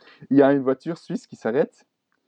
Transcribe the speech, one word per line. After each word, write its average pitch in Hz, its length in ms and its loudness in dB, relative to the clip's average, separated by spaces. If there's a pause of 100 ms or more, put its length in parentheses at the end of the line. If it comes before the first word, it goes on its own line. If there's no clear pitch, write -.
(300)
Il 135 80 2
y 143 40 6
a 139 120 4
une 139 80 -2
voiture 131 360 -6
suisse - 300 -12
qui - 80 -20
s'arrête, 131 500 -6 (420)